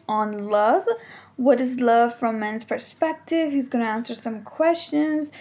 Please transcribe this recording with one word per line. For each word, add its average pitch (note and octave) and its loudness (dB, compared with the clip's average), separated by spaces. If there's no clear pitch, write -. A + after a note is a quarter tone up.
on G#3+ -2
love. G#3+ 4
What B3 4
is B3+ -2
love A#3 4
from A3 -4
men's G#3+ -6
perspective? D#4+ -4
He's C#4 -2
gonna A#3 -2
answer A3+ -6
some A3 -10
questions. D#4 0